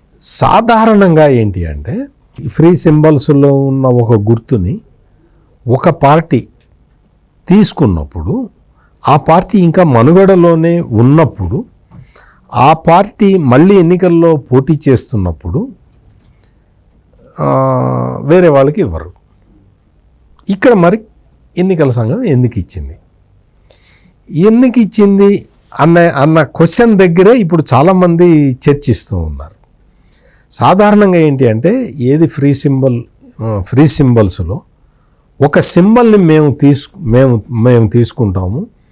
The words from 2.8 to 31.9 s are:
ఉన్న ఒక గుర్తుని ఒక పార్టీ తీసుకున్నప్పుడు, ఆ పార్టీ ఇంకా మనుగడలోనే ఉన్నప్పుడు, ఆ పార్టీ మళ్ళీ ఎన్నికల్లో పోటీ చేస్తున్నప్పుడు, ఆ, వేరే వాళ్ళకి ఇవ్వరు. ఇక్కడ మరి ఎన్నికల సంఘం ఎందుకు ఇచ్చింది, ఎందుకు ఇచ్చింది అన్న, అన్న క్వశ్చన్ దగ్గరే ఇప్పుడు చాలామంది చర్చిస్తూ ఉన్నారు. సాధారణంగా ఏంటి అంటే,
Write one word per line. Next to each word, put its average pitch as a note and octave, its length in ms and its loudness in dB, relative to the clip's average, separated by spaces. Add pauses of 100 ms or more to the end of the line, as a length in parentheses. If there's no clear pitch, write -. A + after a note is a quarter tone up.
ఉన్న C3+ 240 -2
ఒక B2 260 0 (180)
గుర్తుని A#2 500 -4 (840)
ఒక A#2+ 220 -2
పార్టీ D3 600 0 (1000)
తీసుకున్నప్పుడు, C3 1000 -2 (580)
ఆ C#3 80 2
పార్టీ F3+ 420 0
ఇంకా F3+ 260 2
మనుగడలోనే E3+ 960 2
ఉన్నప్పుడు, B2+ 840 -2 (920)
ఆ B2+ 180 2
పార్టీ F#3+ 640 0
మళ్ళీ D#3 400 4
ఎన్నికల్లో E3+ 580 2
పోటీ C3+ 520 -2
చేస్తున్నప్పుడు, G#2+ 800 -4 (1700)
ఆ, D3+ 40 -6 (800)
వేరే E3+ 240 2
వాళ్ళకి C#3+ 320 0
ఇవ్వరు. E2+ 320 -8 (1400)
ఇక్కడ G3+ 220 0
మరి F#3+ 280 2 (580)
ఎన్నికల E3+ 320 -2
సంఘం B2 340 -4
ఎందుకు B2 340 -2
ఇచ్చింది, D#2+ 380 -12 (1300)
ఎందుకు A3 480 2
ఇచ్చింది G3+ 680 0 (340)
అన్న, E3+ 180 4
అన్న D#3+ 440 2
క్వశ్చన్ G3+ 560 0
దగ్గరే F#3+ 380 2
ఇప్పుడు E3+ 280 -2 (100)
చాలామంది E3+ 840 2 (120)
చర్చిస్తూ - 460 -4
ఉన్నారు. D2+ 380 -10 (960)
సాధారణంగా G3 640 2
ఏంటి C#3 320 2
అంటే, D#3+ 500 -2